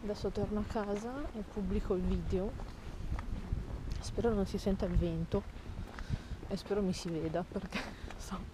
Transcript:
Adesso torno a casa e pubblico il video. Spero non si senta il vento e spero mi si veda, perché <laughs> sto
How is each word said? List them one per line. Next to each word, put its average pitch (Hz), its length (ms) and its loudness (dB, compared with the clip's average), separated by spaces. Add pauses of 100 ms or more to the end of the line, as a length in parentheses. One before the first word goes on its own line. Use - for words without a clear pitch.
Adesso 202 260 0
torno 208 300 2
a 208 40 2
casa 208 480 -2 (220)
e 214 80 -6
pubblico 185 540 0
il 180 60 2
video. 185 500 2 (1500)
Spero - 320 2
non 202 140 6
si 185 140 -2
senta 196 260 4
il 175 100 4
vento 170 460 4 (1040)
e 196 100 0
spero 202 240 2
mi 185 120 4
si - 160 -2
veda, 165 380 0
perché - 320 -4 (180)
<laughs> - 200 -8
sto - 200 -6 (160)